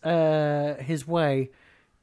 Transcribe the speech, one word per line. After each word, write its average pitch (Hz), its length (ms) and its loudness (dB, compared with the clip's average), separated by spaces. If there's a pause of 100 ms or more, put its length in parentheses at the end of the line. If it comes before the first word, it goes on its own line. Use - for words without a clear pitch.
uh, 151 800 2
his 139 260 -4
way 143 440 0 (520)